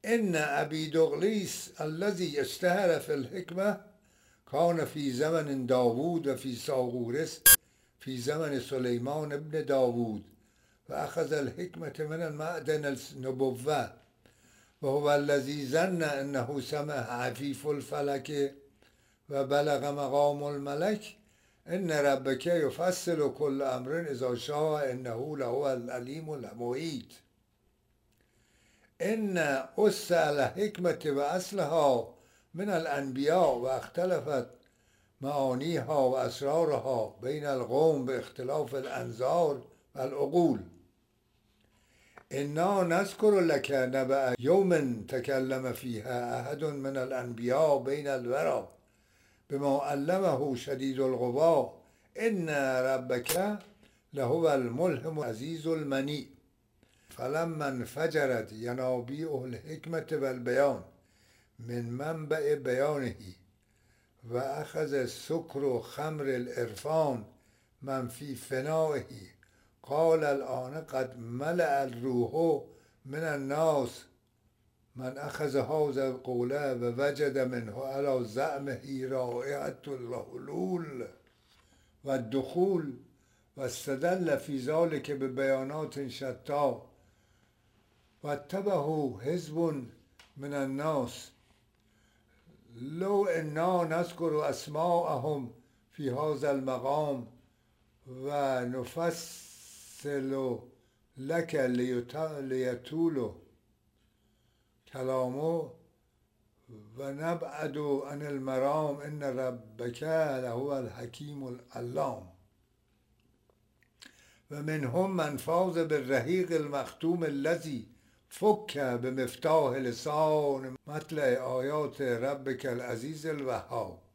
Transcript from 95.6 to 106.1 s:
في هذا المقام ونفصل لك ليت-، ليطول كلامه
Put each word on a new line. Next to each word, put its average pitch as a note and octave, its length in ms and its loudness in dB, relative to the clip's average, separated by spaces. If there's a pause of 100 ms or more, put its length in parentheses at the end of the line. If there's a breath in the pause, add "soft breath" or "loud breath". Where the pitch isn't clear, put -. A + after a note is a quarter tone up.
في C#3 180 -4
هذا C#3+ 400 0
المقام C3+ 760 0 (800 soft breath)
ونفصل C3 1080 -2 (2000 soft breath)
لك D#3+ 380 -2
ليت-، B2+ 840 0
ليطول C3 920 -2 (1600)
كلامه C3 800 -2 (1300)